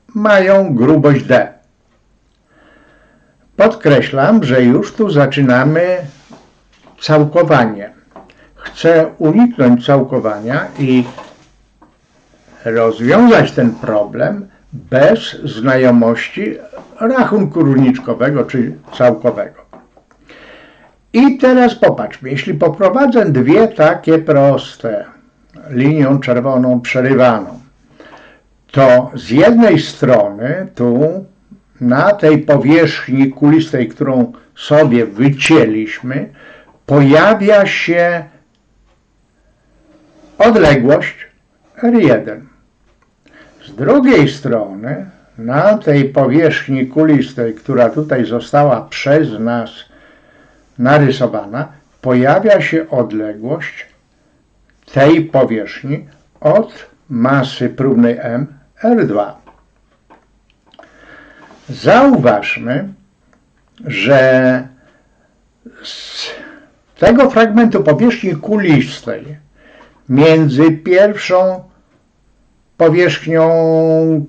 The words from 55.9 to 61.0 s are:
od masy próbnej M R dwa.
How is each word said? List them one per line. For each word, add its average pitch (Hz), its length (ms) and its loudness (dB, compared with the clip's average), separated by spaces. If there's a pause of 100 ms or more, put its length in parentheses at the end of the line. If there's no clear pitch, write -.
od 185 460 -2 (220)
masy 127 600 -2
próbnej 120 500 0
M 127 280 -6 (360)
R 226 240 0
dwa. 104 340 -6 (2250)